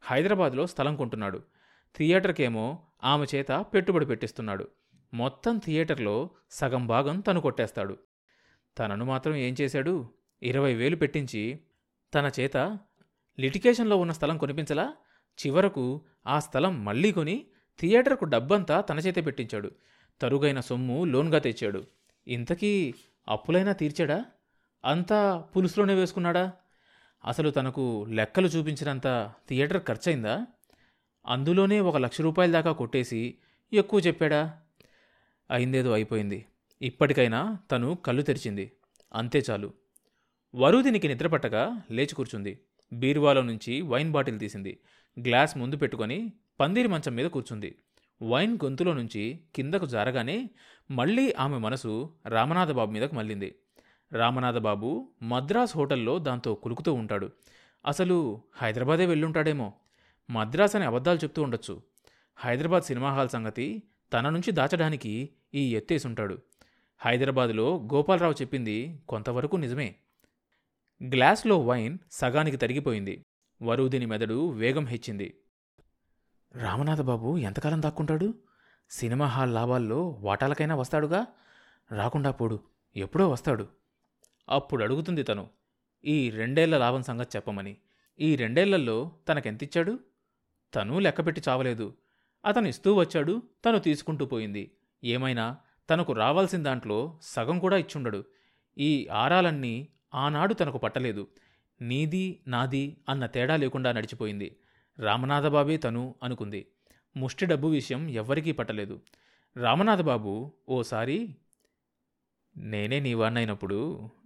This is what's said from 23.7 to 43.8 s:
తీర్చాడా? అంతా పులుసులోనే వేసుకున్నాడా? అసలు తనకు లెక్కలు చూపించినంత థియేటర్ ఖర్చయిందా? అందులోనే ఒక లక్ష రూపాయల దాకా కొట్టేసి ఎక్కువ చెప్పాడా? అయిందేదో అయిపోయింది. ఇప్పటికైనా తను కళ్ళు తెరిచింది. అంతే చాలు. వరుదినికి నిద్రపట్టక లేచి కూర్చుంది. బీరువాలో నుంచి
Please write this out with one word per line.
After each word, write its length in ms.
తీర్చాడా? 520
అంతా 540
పులుసులోనే 560
వేసుకున్నాడా? 580
అసలు 260
తనకు 580
లెక్కలు 380
చూపించినంత 840
థియేటర్ 360
ఖర్చయిందా? 600
అందులోనే 540
ఒక 160
లక్ష 240
రూపాయల 320
దాకా 200
కొట్టేసి 640
ఎక్కువ 280
చెప్పాడా? 600
అయిందేదో 420
అయిపోయింది. 540
ఇప్పటికైనా 760
తను 220
కళ్ళు 280
తెరిచింది. 500
అంతే 360
చాలు. 220
వరుదినికి 540
నిద్రపట్టక 800
లేచి 240
కూర్చుంది. 440
బీరువాలో 500
నుంచి 380